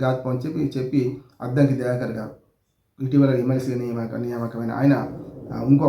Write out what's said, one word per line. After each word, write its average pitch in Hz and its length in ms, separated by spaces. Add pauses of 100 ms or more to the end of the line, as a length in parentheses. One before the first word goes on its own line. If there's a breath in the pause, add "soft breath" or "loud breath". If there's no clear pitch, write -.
కాదు 127 280
అని 127 120
చెప్పి, 160 180 (140)
చెప్పి 131 260 (420 loud breath)
అద్దంకి 131 380
దయాకర్ 123 360
గారు 107 140 (720)
ఇటీవల 135 260 (120)
ఎమ్మెల్సీ 127 380
నియామక-, 113 440
నియామకమైన 117 560
ఆయన, 139 140 (580)
ఆ, 117 40 (140)
ఇంకో 147 180